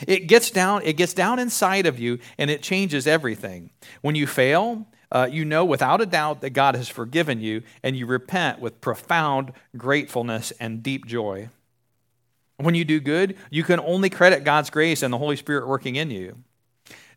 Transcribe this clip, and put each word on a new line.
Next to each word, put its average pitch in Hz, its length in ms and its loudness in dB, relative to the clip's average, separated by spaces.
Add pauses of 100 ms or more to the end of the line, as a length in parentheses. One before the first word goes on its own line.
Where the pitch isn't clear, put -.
it 180 220 0
gets 226 220 8
down, 190 340 0
it 156 120 -2
gets 170 160 2
down 220 280 0
inside 196 460 0
of 135 120 0
you, 120 220 -2 (180)
and 147 120 0
it 151 120 -4
changes 170 460 -2
everything. 107 600 -2 (300)
When 151 140 -2
you 147 140 0
fail, 196 580 2 (240)
uh, 127 200 2
you 156 140 -4
know 156 200 2
without 147 360 2
a 226 60 0
doubt 151 360 -2
that 135 80 -6
God 135 260 4
has 123 120 -8
forgiven 131 520 -2
you, 110 220 -4 (200)
and 131 140 -2
you 123 100 -6
repent 127 540 -2
with 120 200 -10
profound 135 720 -2 (240)
gratefulness 120 840 -2
and 113 240 -8
deep 135 200 -4
joy. 107 440 -6 (1080)
When 170 180 2
you 170 80 0
do 156 160 0
good, 175 360 0 (140)
you 160 140 -2
can 175 160 2
only 185 280 0
credit 180 360 6
God's 147 260 2
grace 156 320 2
and 127 100 0
the 120 60 0
Holy 147 160 -2
Spirit 143 320 -2
working 131 300 -4
in 151 160 -4
you. 95 240 -10 (800)